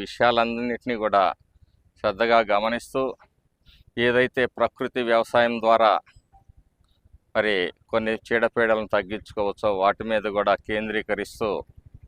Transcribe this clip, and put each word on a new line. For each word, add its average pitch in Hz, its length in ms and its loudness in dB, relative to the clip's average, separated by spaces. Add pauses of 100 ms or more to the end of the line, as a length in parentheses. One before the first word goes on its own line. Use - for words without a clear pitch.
విషయాలన్నింటినీ 117 1000 -2
కూడా 98 200 4 (760)
శ్రద్ధగా 113 400 2 (140)
గమనిస్తూ, 113 500 -2 (1040)
ఏదైతే 123 380 2 (140)
ప్రకృతి 123 520 -2
వ్యవసాయం 117 460 2 (100)
ద్వారా 113 260 6 (1400)
మరి 107 200 0 (360)
కొన్ని 110 220 -2 (120)
చీడపీడలను 113 680 0
తగ్గించుకోవచ్చో 101 720 -4 (140)
వాటి 101 300 0
మీద 104 120 0 (140)
కూడా 101 160 2 (140)
కేంద్రీకరిస్తూ 107 840 -6 (580)